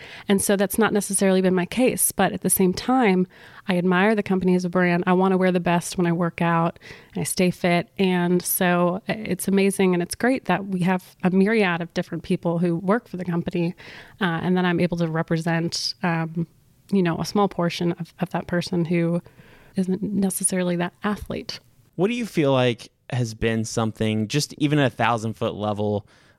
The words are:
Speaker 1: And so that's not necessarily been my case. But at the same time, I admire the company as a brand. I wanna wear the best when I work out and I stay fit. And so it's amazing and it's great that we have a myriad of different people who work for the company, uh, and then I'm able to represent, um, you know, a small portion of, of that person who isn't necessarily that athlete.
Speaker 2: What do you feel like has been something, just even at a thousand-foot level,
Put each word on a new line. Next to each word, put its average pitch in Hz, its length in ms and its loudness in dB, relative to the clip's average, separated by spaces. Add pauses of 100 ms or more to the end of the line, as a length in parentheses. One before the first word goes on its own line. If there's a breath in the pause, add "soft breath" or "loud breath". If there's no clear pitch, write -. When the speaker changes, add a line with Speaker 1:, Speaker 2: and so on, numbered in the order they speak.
(280 loud breath)
Speaker 1:
And 196 120 4
so 202 140 2
that's 196 240 0
not 214 140 4
necessarily 190 480 2
been 185 160 2
my 180 100 0
case. - 460 0
But 190 200 0
at 180 100 -8
the 185 80 -2
same 185 240 2
time, 196 520 2 (420 loud breath)
I 180 80 0
admire 185 380 2
the 208 80 0
company 185 320 2
as 180 100 0
a 180 60 -4
brand. 175 380 2
I 185 60 4
wanna 185 220 4
wear 185 140 2
the 180 80 0
best 175 400 -2
when 175 80 2
I 170 60 2
work 170 280 -2
out 170 380 0 (340 loud breath)
and 180 80 -6
I 160 40 -4
stay 180 260 0
fit. 175 380 0 (100)
And 180 420 2
so 175 680 0
it's 196 400 -6
amazing 196 440 2
and 175 120 0
it's - 100 -8
great 254 300 0
that 190 220 -2
we 185 160 -4
have 185 420 -2
a 185 60 2
myriad 190 260 4 (240)
of 165 140 -8
different 170 280 -4
people 170 360 -2
who 170 180 2
work 202 320 -2
for - 80 -10
the 180 80 -10
company, 170 500 -2 (460 loud breath)
uh, 170 220 -2
and 180 140 0
then 180 100 0
I'm 175 120 0
able 175 200 0
to 170 100 0
represent, 165 880 -2 (100)
um, 165 420 -2 (460)
you 196 100 4
know, 170 160 0
a 170 60 -6
small 202 240 2
portion 170 440 -2
of, - 280 -12
of 175 100 -2
that 170 160 -6
person 175 380 -2
who 170 360 0 (540 loud breath)
isn't 190 260 -2
necessarily 190 760 -2
that 175 160 -4 (100)
athlete. - 560 -6 (380)
Speaker 2:
What 180 120 2
do 240 60 -2
you 240 120 -4
feel 143 260 2
like 127 380 0 (200)
has 120 240 -2
been 113 300 -2
something, 110 640 -2
just - 260 -4
even 147 240 0
at 135 140 2
a - 20 -20
thousand-foot 110 600 -2
level, 104 520 -2 (320 soft breath)